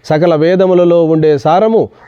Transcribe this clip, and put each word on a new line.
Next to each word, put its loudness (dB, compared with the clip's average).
సకల -2
వేదములలో 0
ఉండే 0
సారము, 0